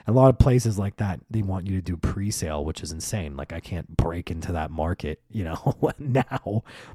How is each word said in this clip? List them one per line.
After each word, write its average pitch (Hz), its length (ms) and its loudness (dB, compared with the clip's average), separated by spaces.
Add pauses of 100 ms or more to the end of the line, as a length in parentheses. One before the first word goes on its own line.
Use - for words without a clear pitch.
a 104 40 4
lot 131 160 10
of 123 100 6
places 117 400 6
like 98 200 -2
that, 98 200 -2 (100)
they 110 140 -2
want 95 240 -4
you 98 80 -2
to 95 80 -2
do 90 140 -4
pre-sale, 82 680 -2
which 80 160 -6
is 78 120 -10
insane. 80 440 -6
Like, 71 160 -8
I 82 60 -8
can't 85 380 -8
break 85 340 0
into 82 220 -6
that 80 180 -2
market, 78 580 -4
you 110 140 -6
know, 80 320 -2 (200)
<laughs> - 40 -20
now, 127 640 -2 (320)